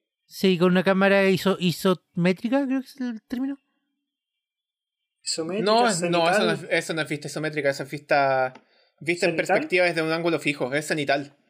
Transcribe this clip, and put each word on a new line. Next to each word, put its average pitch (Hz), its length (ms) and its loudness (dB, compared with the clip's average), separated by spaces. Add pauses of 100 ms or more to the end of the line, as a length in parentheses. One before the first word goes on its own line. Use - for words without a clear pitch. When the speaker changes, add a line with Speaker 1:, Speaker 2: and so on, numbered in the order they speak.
(280)
Speaker 1:
Sí, 185 300 2
con 180 140 4
una 185 120 4
cámara 196 460 4
iso-, 190 300 2
isométrica, 185 1040 0
creo 269 160 -2
que 254 60 -16
es - 120 -18
el 247 280 -8
término. 269 320 -6 (1600)
Speaker 2:
Isométrica, 175 480 -6
Speaker 3:
No, 233 160 4
es, 175 140 -2
no, 175 60 0
eso - 20 -2
no 170 240 2 (180)
Speaker 2:
cenital. 147 200 -6
Speaker 3:
es, 165 120 0
eso 185 100 -6
no 160 80 -2
es 139 80 -6
vista 151 180 -6
isométrica, 151 420 -4
eso 139 140 -4
es 135 80 -12
vista, 135 640 0 (460)
vista 175 280 -2
en 170 60 2
Speaker 2:
¿Cenital? - 20 -8
Speaker 3:
perspectiva 180 500 0
desde 165 160 0
un 160 100 -2
ángulo 165 280 -2
fijo, 143 340 -4
es 151 140 -4
cenital. 143 480 -2 (140)